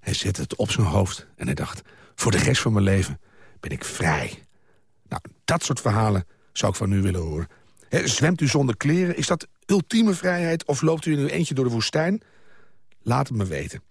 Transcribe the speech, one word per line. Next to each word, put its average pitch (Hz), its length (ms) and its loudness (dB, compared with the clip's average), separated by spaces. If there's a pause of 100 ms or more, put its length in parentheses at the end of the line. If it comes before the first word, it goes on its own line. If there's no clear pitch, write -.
hij - 140 -4
zette - 260 -2
het - 160 -6
op 104 140 -2
zijn 113 160 2
hoofd... 92 400 0 (100)
en - 100 -6
hij - 80 0
dacht, - 280 -8 (320)
"Voor - 160 0
de 98 80 2
rest 131 220 2
van 113 120 0
mijn 104 120 4
leven 95 360 0 (400)
ben - 100 -10
ik 71 140 -8
vrij." - 580 -2 (680)
Nou, - 140 -8 (220)
dat 170 180 0
soort - 180 -2
verhalen 107 440 2 (280)
zou - 180 0
ik 95 80 -4
van 98 140 0
u 98 100 2
willen 92 180 0
horen. 80 280 -6 (400)
Hè, 170 180 0
zwemt 156 340 0
u 151 60 2
zonder 131 300 2
kleren? 175 400 0
Is - 100 -4
dat - 220 -2 (180)
ultieme 202 480 4
vrijheid 170 500 0
of 143 180 -2
loopt 160 240 2
u 156 60 2
in 143 60 2
uw 139 80 2
eentje 151 280 0
door 131 100 2
de 123 60 2
woestijn? 156 520 0 (800)
Laat 135 260 0
het 120 80 -4
me 101 80 0
weten. 76 460 -8